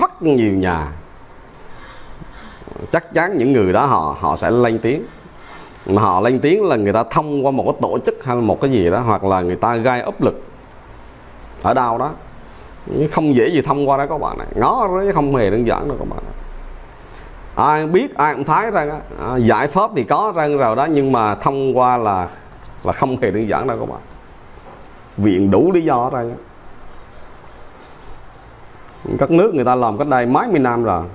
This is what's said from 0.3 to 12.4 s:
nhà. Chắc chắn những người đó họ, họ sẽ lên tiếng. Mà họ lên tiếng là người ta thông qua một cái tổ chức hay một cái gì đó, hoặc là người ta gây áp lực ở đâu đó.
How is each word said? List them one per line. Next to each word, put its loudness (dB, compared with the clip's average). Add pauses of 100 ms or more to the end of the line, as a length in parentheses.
nhà. 0 (2000)
Chắc -2
chắn 2
những 4
người 6
đó 4
họ, 0
họ 0
sẽ 0
lên 2
tiếng. 0 (840)
Mà 4
họ 2
lên 2
tiếng 2
là 2
người 2
ta 2
thông 0
qua 4
một 0
cái 2
tổ 0
chức -4
hay 0
một 2
cái 2
gì 4
đó, 2
hoặc 0
là 2
người 0
ta 0
gây 0
áp -6
lực 0 (1200)
ở 2
đâu 0
đó. -2 (1000)